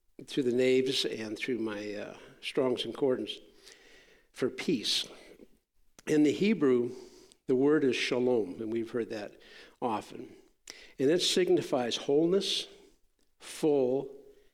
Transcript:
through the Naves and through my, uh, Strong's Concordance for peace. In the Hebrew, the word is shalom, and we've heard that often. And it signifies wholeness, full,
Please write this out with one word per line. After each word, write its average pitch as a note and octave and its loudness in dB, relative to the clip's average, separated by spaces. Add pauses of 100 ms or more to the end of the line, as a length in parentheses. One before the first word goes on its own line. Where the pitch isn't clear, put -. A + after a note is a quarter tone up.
(260)
through - -4
the B2 0
Naves B2+ 2
and A2 -6
through B2 -4
my, G#2 -6
uh, G2+ -10 (280)
Strong's C3 -2
Concordance A#2 -2 (1000)
for C3 -2
peace. - -2 (1040)
In D3+ 4
the D3 4
Hebrew, C3 2 (560)
the C3+ 2
word C#3+ 4
is A#2+ 2
shalom, B2 0
and A2 -6
we've A2+ -4
heard A2+ -4
that A2 -8 (480)
often. - -6 (680)
And C3+ 2
it F3 2
signifies D3+ 2
wholeness, E3+ 2 (720)
full, C#3 0 (460)